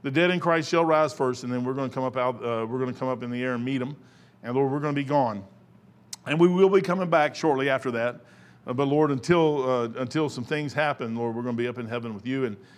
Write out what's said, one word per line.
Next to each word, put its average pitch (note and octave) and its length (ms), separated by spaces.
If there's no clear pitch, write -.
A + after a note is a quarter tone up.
The C#3 100
dead E3+ 200
in F3+ 80
Christ E3 300
shall E3+ 160
rise D#3 280
first, B2+ 300
and B2 80
then B2 140
we're B2+ 80
gonna C3+ 160
come C3 160
up B2+ 100
out, B2+ 220
uh, A2+ 280
we're A#2+ 140
gonna B2+ 140
come C3 160
up A#2+ 120
in B2 80
the A#2+ 140
air B2+ 100
and A#2+ 120
meet C3 160
'em. C#3+ 160
And A#2+ 120
Lord, C3+ 160
we're C#3+ 80
gonna D3 140
be C#3 100
gone. C3 400
And D3 140
we F3 80
will F#3 220
be F#3+ 120
coming F3+ 280
back D3+ 260
shortly C#3 340
after C3 220
that. A#2 300
Uh, B2 80
but C#3 140
Lord, D3 240
until, D3 580
uh, A#2+ 280
until C3+ 320
some B2+ 160
things D3+ 280
happen, C#3 420
Lord, A#2 200
we're A#2+ 80
gonna A#2+ 140
be A#2 100
up A#2 100
in A#2+ 100
heaven A#2 260
with G#2 120
you. C3 200
And G#2+ 100